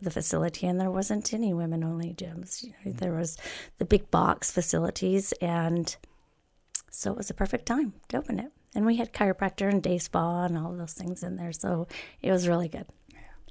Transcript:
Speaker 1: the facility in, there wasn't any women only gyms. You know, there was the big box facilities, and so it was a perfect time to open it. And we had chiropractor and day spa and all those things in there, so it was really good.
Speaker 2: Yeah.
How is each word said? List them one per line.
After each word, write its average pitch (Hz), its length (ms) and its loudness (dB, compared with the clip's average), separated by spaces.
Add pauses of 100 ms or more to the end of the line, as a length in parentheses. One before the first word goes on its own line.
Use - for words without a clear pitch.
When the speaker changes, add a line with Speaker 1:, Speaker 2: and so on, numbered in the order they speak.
Speaker 1:
the 180 100 -2
facility 160 560 0
in, 180 100 2
there 185 140 0
wasn't 196 420 -2
any 220 200 2
women 165 300 0
only 165 300 -4
gyms. 175 500 -10
You 240 80 -14 (140)
know, 196 80 -4
there 180 200 -2
was 160 240 -2 (400)
the - 80 0
big - 240 4
box - 420 4
facilities, 185 880 2
and 170 520 2 (1000)
so - 200 -4
it 233 60 -4
was 202 120 -6
a 180 40 -8
perfect - 320 0
time 240 280 0 (160)
to 247 80 -2
open 226 220 -2
it. 269 120 -6 (240)
And 208 100 2
we 233 120 6
had 233 160 -4
chiropractor 196 580 2
and 196 100 4
day 180 160 2
spa 170 460 0
and 170 140 2
all 165 160 -4
those 170 200 -8
things 180 300 -6
in 180 140 -6
there, 170 160 -6
so 175 340 -2 (340)
it - 100 2
was 180 160 4
really 170 200 4
good. - 180 -10 (260)
Speaker 2:
Yeah. - 60 -20 (340)